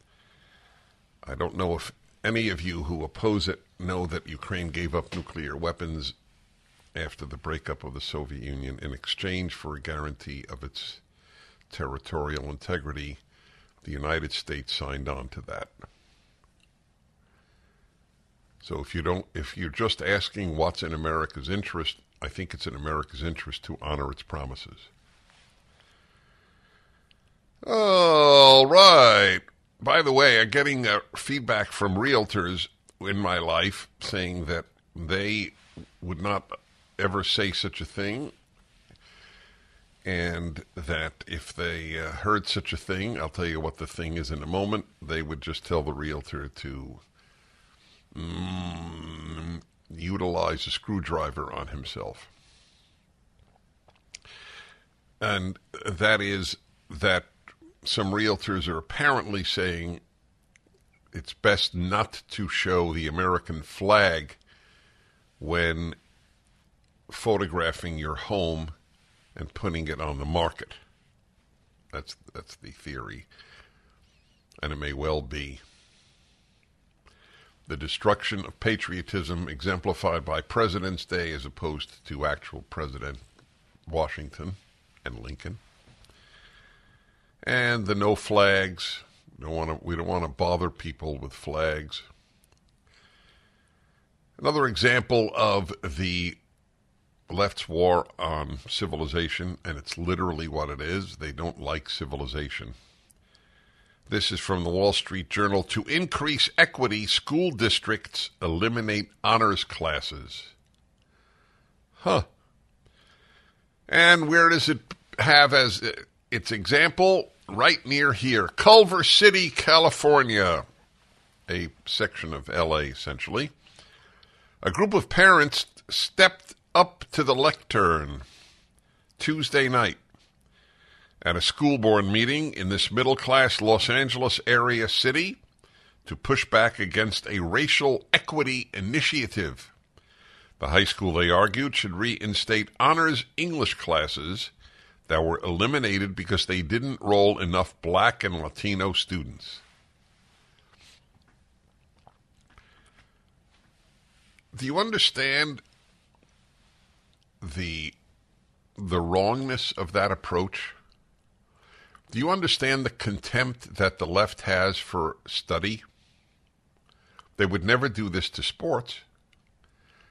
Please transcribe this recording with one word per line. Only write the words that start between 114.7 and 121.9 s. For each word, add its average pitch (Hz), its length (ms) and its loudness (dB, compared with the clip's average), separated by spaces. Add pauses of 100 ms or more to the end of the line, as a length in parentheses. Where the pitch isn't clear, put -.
have 143 360 6
as 127 280 4 (480)
its 117 220 -4
example? 165 800 4 (180)
Right 123 360 2
near 143 280 2
here. 110 360 0
Culver 202 540 8
City, 190 480 6
California. 135 1160 4 (840)
A 87 200 -4 (180)
section - 480 -4